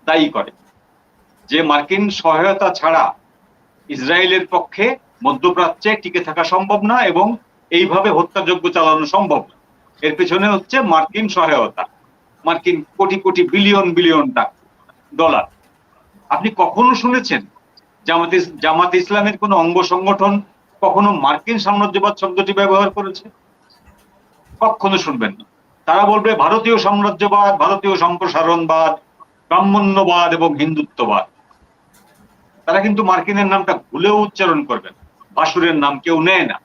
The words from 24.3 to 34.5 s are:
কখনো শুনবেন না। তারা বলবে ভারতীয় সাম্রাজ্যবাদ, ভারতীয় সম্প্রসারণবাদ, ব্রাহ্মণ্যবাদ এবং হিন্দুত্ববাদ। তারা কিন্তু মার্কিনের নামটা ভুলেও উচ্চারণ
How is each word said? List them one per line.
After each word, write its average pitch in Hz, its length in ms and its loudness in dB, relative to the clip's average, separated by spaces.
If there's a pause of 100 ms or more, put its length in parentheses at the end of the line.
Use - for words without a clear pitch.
কখনো 196 380 0
শুনবেন 117 420 -4
না। - 60 -20 (400)
তারা 185 200 2
বলবে 208 280 2
ভারতীয় 226 440 2
সাম্রাজ্যবাদ, 202 800 2
ভারতীয় 196 400 0
সম্প্রসারণবাদ, 165 1120 0 (420)
ব্রাহ্মণ্যবাদ 185 840 2
এবং 160 220 0
হিন্দুত্ববাদ। 143 720 -2 (1400)
তারা 185 160 2
কিন্তু 208 220 0
মার্কিনের 190 420 0
নামটা 190 280 0
ভুলেও 196 440 0
উচ্চারণ 180 480 0